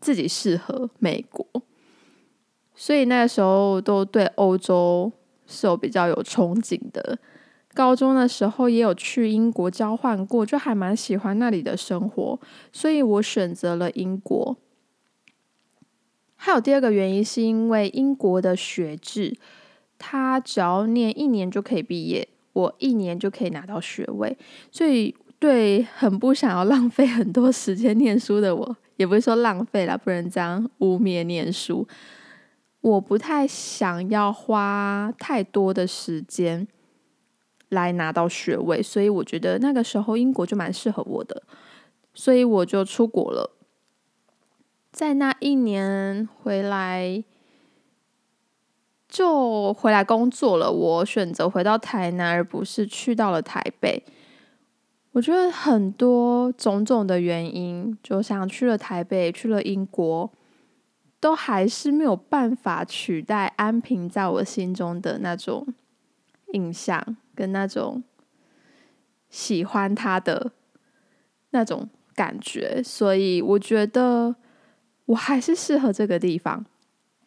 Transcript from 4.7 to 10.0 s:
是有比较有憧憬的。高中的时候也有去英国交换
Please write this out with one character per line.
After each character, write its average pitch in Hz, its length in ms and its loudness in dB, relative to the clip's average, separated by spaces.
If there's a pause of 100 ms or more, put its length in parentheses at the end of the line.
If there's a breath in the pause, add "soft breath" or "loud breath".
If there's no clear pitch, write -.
是 - 200 -6
有 175 120 4
比 - 120 -4
较 180 200 2
有 160 140 2
憧 175 340 0
憬 220 200 -2 (140)
的。 - 260 -6 (560 soft breath)
高 254 220 4
中 262 200 2
的 247 120 4
时 - 180 0
候 233 220 0
也 233 120 4
有 220 160 4
去 - 340 -2
英 220 220 2
国 180 200 -2
交 214 240 -2
换 220 300 -2